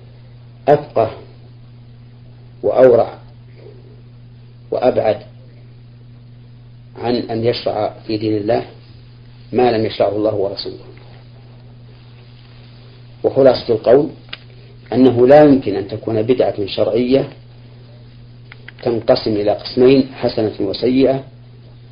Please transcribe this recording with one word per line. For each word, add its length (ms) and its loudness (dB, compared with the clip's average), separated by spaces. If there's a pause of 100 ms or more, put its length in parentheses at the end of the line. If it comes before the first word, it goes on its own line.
(680)
أفقه 440 0 (1500)
وأورع 500 4 (1600)
وأبعد 480 -2 (1800)
عن 200 -4
أن 300 -6
يشرع 480 -4 (140)
في 100 -4
دين 200 -4
الله 280 -2 (880)
ما 180 2
لم 140 -2
يشرعه 300 -2
الله 200 -2
ورسوله. 420 -6 (2500)
وخلاصة 500 2
القول 360 2 (840)
أنه 340 4
لا 160 8
يمكن 320 2
أن 120 -6
تكون 340 -6
بدعة 440 -2
شرعية 640 -2 (1500)
تنقسم 480 -2
إلى 200 0
قسمين، 640 2
حسنة 460 -4
وسيئة، 640 -2 (680)